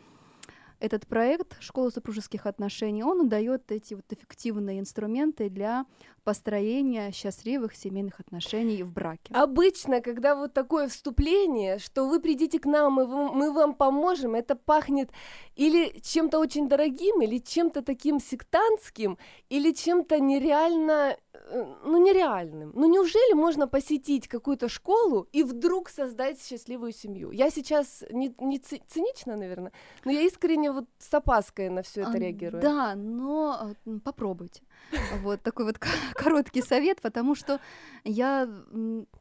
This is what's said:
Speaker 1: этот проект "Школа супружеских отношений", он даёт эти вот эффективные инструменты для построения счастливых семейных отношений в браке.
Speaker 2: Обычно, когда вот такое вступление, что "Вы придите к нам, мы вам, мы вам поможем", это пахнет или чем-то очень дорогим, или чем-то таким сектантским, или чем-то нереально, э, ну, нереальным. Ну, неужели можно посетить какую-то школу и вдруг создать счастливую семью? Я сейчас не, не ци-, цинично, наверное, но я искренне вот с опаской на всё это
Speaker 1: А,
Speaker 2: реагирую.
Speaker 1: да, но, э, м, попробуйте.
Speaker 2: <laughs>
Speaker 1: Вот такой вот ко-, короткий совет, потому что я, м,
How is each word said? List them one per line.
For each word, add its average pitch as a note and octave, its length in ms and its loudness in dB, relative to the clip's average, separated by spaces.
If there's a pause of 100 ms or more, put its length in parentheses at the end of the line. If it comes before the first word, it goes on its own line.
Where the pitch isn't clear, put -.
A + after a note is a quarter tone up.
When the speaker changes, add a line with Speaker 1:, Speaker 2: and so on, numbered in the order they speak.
(800)
Speaker 1:
этот G#3+ 260 -4
проект B3+ 540 0
"Школа B3+ 300 -2
супружеских A3 560 -8
отношений", G#3 580 -4
он E4+ 240 2
даёт A3+ 420 -2
эти G#3+ 240 -8
вот G3 180 -14
эффективные G#3 680 -6
инструменты A3 680 -2
для G#3+ 380 -4 (380)
построения G#3+ 880 -2
счастливых A3+ 640 -6
семейных G3 440 -8
отношений G#3+ 640 -4
в F3+ 80 -8
браке. E3+ 440 -8
Speaker 2:
Обычно, C#4 680 4
когда A#3+ 340 0
вот C#4 200 -4
такое C#4+ 340 0
вступление, C#4 920 0
что C4+ 300 -2
"Вы D#4+ 100 4
придите D#4+ 400 0
к - 60 -8
нам, D4 300 4
мы C4 120 4
вам, C4 300 -2
мы D4 160 2
вам D4 220 4
поможем", C#4 600 2
это A#3 220 -2
пахнет C#4+ 540 0 (440)
или D#4 460 2
чем-то D#4+ 380 0
очень D4 300 2
дорогим, D4+ 520 2
или A3+ 180 0
чем-то E4 440 0
таким C#4+ 380 -2
сектантским, C#4 1000 -2 (320)
или C#4+ 220 2
чем-то E4 460 2
нереально, D4 960 2 (200)
э, F3+ 400 -8 (100)
ну, E4 180 6
нереальным. F#3+ 720 2
Ну, C#4+ 160 4
неужели G4 440 6
можно D4+ 340 4
посетить C#4 580 -2
какую-то - 440 -4
школу F4+ 640 2
и D4+ 100 2
вдруг E4+ 480 -2
создать C4 520 -6
счастливую A#3+ 500 -10
семью? G3+ 400 -12
Я C4+ 180 4
сейчас D4 600 -2
не, B3 300 -4
не C4+ 180 -2
ци-, - 300 -12
цинично, D#4+ 480 -6
наверное, F#3 360 -10 (340)
но C4 40 0
я D4 120 0
искренне D#4+ 500 2
вот C4 140 -8 (120)
с - 140 -8
опаской G#3+ 560 0
на F#3 140 -4
всё - 180 -10
это A3+ 120 -4
Speaker 1:
А, A#3 60 -2
Speaker 2:
реагирую. F3 440 -6
Speaker 1:
да, C#4 320 0
но, C4 680 -4
э, G#3 300 -12
м, G#3+ 100 -8
попробуйте. F#3+ 600 -10 (280)
Speaker 2:
<laughs> G3+ 320 -4
Speaker 1:
Вот G3+ 200 -4
такой A#3 240 -4
вот A3 120 -4
ко-, - 100 -8 (260)
короткий C#4+ 480 2
совет, D4 380 0
потому A#3+ 340 -2
что C#4 240 -4 (460)
я, C4 400 0
м, A3 640 -8 (140)